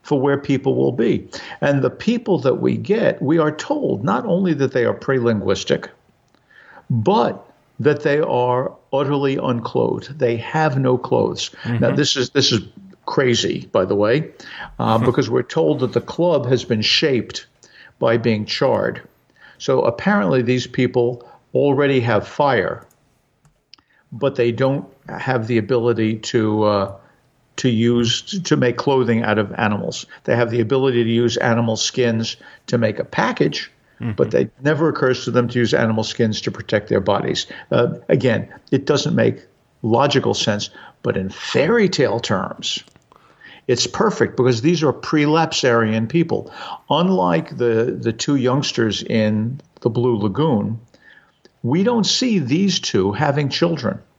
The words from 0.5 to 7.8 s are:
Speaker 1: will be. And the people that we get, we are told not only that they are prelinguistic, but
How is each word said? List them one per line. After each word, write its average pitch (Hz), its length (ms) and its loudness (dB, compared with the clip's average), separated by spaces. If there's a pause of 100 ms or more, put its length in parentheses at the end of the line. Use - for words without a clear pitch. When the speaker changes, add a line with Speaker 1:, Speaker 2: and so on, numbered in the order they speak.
Speaker 1:
will 131 180 0
be. 175 360 0 (320)
And 143 240 2
the 131 60 2
people 226 480 -2
that 127 160 2
we 120 240 0
get, 196 420 0
we 151 180 2
are 151 160 2
told 151 500 -4
not 113 200 0
only 180 300 0
that 135 180 0
they 120 140 2
are 107 80 0
prelinguistic, 110 920 0 (1000)
but 120 560 0 (360)